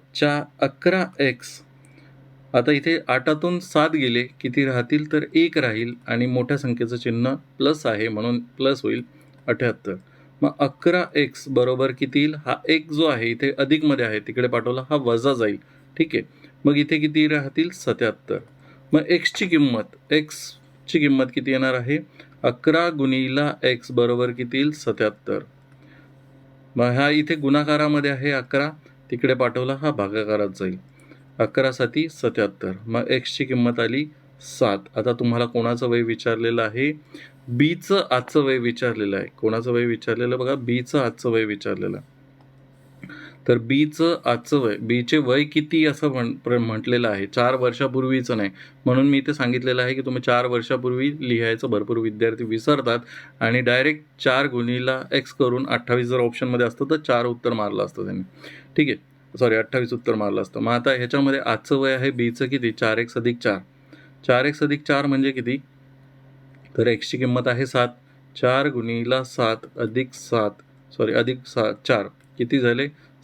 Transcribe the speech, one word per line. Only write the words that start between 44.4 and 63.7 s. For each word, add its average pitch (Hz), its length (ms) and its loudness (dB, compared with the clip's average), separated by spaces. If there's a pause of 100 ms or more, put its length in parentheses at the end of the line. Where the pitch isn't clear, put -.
वय, 113 200 0
बीचे 120 400 0
वय 139 260 2
किती 151 420 0
असं 147 220 0
म्हण-, 123 260 -2
प्र-, 123 240 0
म्हटलेलं 117 520 0
आहे, 98 160 -4
चार 123 300 0
वर्षापूर्वीचं 127 840 0
नाही, 101 120 0 (360)
म्हणून 131 240 4
मी 139 80 4
इथे 143 160 0
सांगितलेलं 127 480 -2
आहे 127 120 0
की 131 80 -4
तुम्ही 127 200 -4
चार 123 240 2
वर्षापूर्वी 123 720 -2
लिहायचं. 117 480 0
भरपूर 110 300 0
विद्यार्थी 113 460 -2
विसरतात 120 560 0 (400)
आणि 117 220 2
डायरेक्ट 131 600 0
चार 139 240 4
गुणिला 123 640 -2
एक्स 139 220 -2
करून 131 340 0
अठ्ठावीस 120 400 0
जर 127 120 0
ऑप्शनमध्ये 120 480 0
असतं 127 180 -6
तर 156 120 0
चार 123 280 0
उत्तर 120 280 -2
मारलं 104 320 -2
असतं 98 180 -8
त्यांनी. 95 200 -6 (540)
ठीक 147 120 4
आहे, - 240 -6 (240)
सॉरी, 117 160 4
अठ्ठावीस 123 380 -2
उत्तर 120 220 -2
मारलं 104 260 -2
असतं. 107 180 -8
मग 113 120 0
आता 120 200 2
ह्याच्यामध्ये 135 480 0
आजचं 117 380 0
वय 135 160 2
आहे 131 180 0
बीचं 120 360 -2
किती? 127 240 -2
चार 110 260 0
एक्स 117 200 -4
अधिक 120 200 0
चार. 101 220 -2 (680)